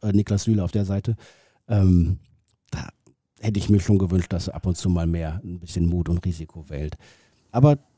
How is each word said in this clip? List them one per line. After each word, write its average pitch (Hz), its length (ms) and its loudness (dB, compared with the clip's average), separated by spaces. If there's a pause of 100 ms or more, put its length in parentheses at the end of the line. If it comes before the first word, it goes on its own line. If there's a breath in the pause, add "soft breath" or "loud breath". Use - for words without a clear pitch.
äh, 104 100 -2
Niklas 101 300 2
Süle 107 200 0
auf 85 100 -4
der 101 120 0
Seite. 98 320 -2 (520 soft breath)
Ähm, 92 500 4 (520)
da - 180 -10 (520)
hätte 104 200 -2
ich 104 100 0
mir 104 80 6
schon 101 180 2
gewünscht, 92 360 0
dass 85 160 -4
er - 80 -10
ab - 100 -8
und 87 100 0
zu 92 140 -2
mal 85 160 0
mehr 82 380 -4
ein 87 160 -12
bisschen 87 260 -2
Mut 85 220 0
und 85 180 -2
Risiko 80 420 -10
wählt. 76 280 -8 (560 soft breath)
Aber 143 260 6 (200)